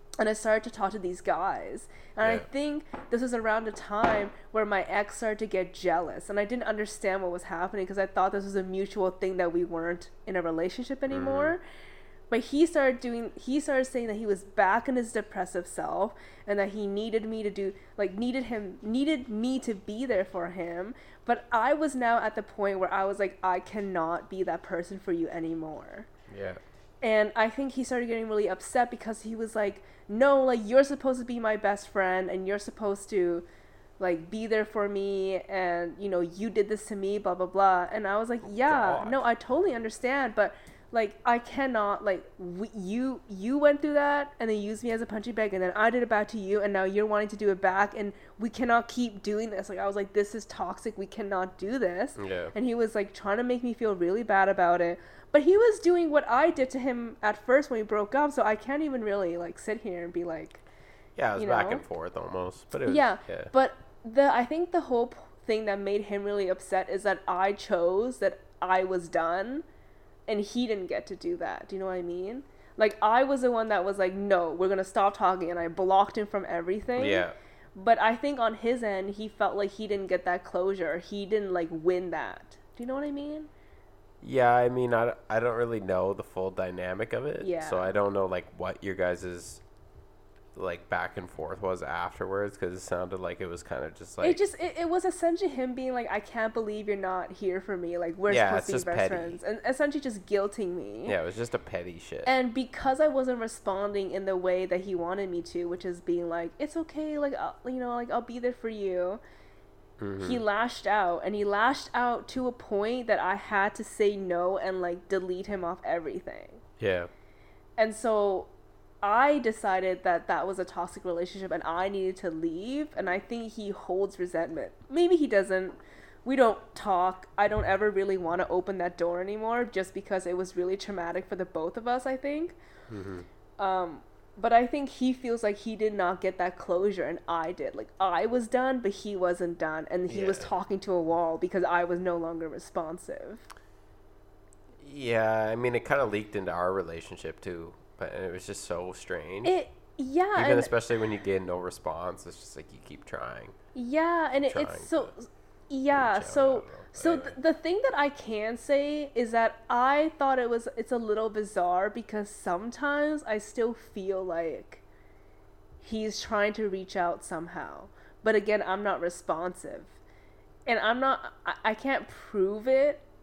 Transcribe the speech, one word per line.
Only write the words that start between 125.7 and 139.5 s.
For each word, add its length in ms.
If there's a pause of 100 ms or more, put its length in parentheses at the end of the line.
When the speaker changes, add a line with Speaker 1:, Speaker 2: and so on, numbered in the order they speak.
Speaker 1:
We 100
don't 220 (160)
talk. 520 (120)
I 100
don't 180
ever 240
really 280
wanna 320
open 280
that 200
door 240
anymore 420
just 300
because 320
it 100
was 200
really 200
traumatic 500
for 100
the 100
both 320
of 80
us, 200
I 100
think. 380 (380)
Speaker 2:
Mm-hmm. 280 (420)
Speaker 1:
Um, 380 (380)
but 140
I 140
think 220
he 240
feels 300
like 160
he 180
did 180
not 280
get 160
that 200
closure 460
and 140 (100)
I 240
did. 220
Like, 140 (120)
I 260
was 220
done, 320
but 120
he 220
wasn't 440